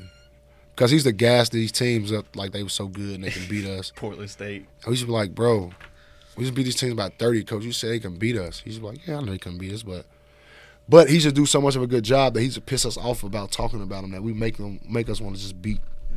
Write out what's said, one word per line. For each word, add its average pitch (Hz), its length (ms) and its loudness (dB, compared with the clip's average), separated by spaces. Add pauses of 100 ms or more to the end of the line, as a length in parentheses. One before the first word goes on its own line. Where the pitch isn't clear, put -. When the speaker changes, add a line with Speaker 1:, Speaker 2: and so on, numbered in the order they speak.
(760)
Speaker 1:
'Cause 120 140 4
he 156 40 6
used 143 120 4
to 120 40 6
gas 117 380 4
these 113 240 -2
teams 113 400 0
up 104 240 -6
like 98 160 -8
they 101 100 -6
were 98 60 -8
so 101 180 -6
good 98 280 -8
and 92 100 -10
they 101 60 -6
can 92 180 -8
beat 104 160 -4
us. 95 260 -8
Speaker 2:
<laughs> - 60 -20
Portland 104 320 -10
State. 101 360 -12 (220)
Speaker 1:
We 113 40 0
used 123 100 0
to 120 60 -6
be 117 40 -4
like, 104 240 -2
"Bro, 110 360 2 (680)
we 120 60 -6
used 127 100 -4
to - 20 -10
beat 135 80 0
these 123 140 -2
teams 127 160 -2
by 101 160 -2
thirty, 113 340 0
Coach. 107 220 -6
You 117 80 -6
say 113 160 -4
they 117 100 -2
can 95 180 -10
beat 117 200 0
us." 87 260 -8
He's 110 160 -12
like, 113 260 -14
"Yeah, 156 120 -6
I 143 40 -8
know 107 120 -6
they 92 40 -6
can 90 200 -12
beat 95 160 -8
us, 110 100 -10
but," 90 220 -12 (840)
but 151 220 12
he 165 100 6
should 147 160 4
do 147 100 4
so 143 140 4
much 139 160 4
of 127 60 -2
a 123 60 -2
good 120 180 0
job 131 300 4
that 113 60 0
he 131 80 2
should 113 160 -8
piss 127 200 -2
us 117 120 -4
off 117 260 -4
about 101 280 -6
talking 117 320 -2
about 95 220 -6
'em 95 60 -8
that 95 120 -8
we 113 100 -4
make 113 220 -2
them, 101 320 -8
make 117 220 -2
us 107 100 -2
wanna 98 160 -4
just 95 260 -10
beat, 107 200 0 (360)